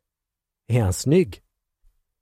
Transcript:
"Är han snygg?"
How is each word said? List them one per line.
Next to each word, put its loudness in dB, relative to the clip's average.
"Är 0
han 0
snygg?" 0